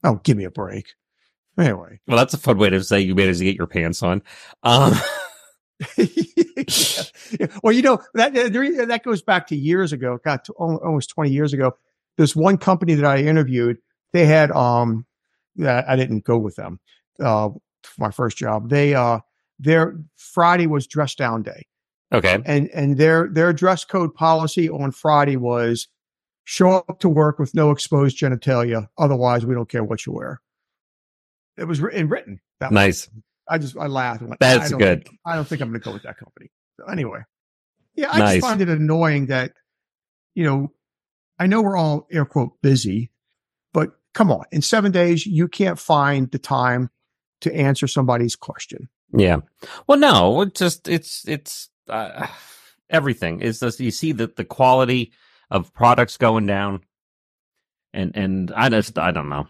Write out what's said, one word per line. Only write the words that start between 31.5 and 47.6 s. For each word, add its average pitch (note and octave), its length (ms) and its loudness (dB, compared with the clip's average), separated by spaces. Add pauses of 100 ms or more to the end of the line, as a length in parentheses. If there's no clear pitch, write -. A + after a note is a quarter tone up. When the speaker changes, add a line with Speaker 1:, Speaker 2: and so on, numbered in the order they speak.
Speaker 1:
It - 80 -10
was D#3+ 160 -4
written, E3+ 300 -4
written G2+ 300 -8 (200)
that - 120 -4
way. - 20 0
Speaker 2:
Nice. G2 340 2 (400)
Speaker 1:
I D#3+ 80 -4
just, C#3 180 -8
I D3+ 120 -10
laughed B2+ 340 -6
and A#2 80 -14
went, G#2+ 120 -6
Speaker 2:
That's C3 260 4
Speaker 1:
"I - 20 -6
don't C#3 100 -4
Speaker 2:
good. F#2 260 4
Speaker 1:
think, - 200 -20
I E3+ 120 -6
don't D3+ 120 -6
think C3+ 140 -6
I'm B2 60 -6
gonna A2+ 100 -8
go A2 160 -12
with G#2 80 -16
that A#2+ 160 -18
company." - 320 -20 (300)
So - 60 -20
anyway. C#3+ 340 -8 (720)
Yeah, C#4+ 160 -4
I - 80 0
Speaker 2:
Nice. G#2 180 4
Speaker 1:
just F#2 100 0
find G#3+ 160 0
it F3 80 0
annoying D#3 560 0
that, B2+ 260 -4 (800)
you E3+ 100 -2
know, C#3 280 -2 (680)
I F3+ 80 0
know G#3 140 2
we're G3 160 0
all D#3 340 -2
air D#3 140 0
quote C3 280 -4 (100)
busy, A#2 480 0 (640)
but - 160 0 (240)
come G3 180 2
on, F#2+ 180 -2
in D3+ 120 -2
seven G#3 280 0
days, F3 360 2
you F3 220 0
can't F#3 300 -2
find C#3 520 0
the C3+ 80 -6
time B2 500 -2 (540)
to E3 120 -4
answer C#3 320 0